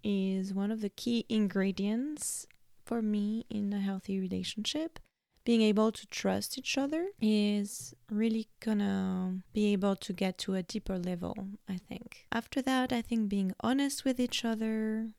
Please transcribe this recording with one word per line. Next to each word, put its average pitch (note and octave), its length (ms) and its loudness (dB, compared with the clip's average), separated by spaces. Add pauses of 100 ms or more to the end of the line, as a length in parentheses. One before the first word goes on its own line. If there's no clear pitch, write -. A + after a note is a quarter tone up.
is F#3+ 500 0
one G3 200 0
of A3 80 -4
the G3+ 100 -2
key A#3 380 -2
ingredients G#3 1200 0 (360)
for A#3 160 -2
me G#3+ 480 0
in G#3 240 -2
a G3+ 60 -2
healthy G3 400 -2
relationship. F#3+ 800 -4 (460)
Being A#3 180 6
able G#3+ 300 6
to - 160 -12
trust G3 500 -2
each - 180 -2
other D#4 320 0 (140)
is G#3 720 2 (160)
really A3 380 0 (120)
gonna F#3+ 760 0 (160)
be G#3 180 4
able G3 240 2
to - 160 -8
get F#3 260 -2
to - 140 -4
a F#3 100 0
deeper F#3+ 360 -4
level, F3+ 500 -4 (180)
I F#3 120 -6
think. - 520 -14
After A#3 300 -2
that, B3+ 320 0
I A#3+ 80 0
think A3 300 0
being G3 300 0
honest C#4 440 0
with B3+ 160 0
each B3 240 -2
other A3 640 -2 (100)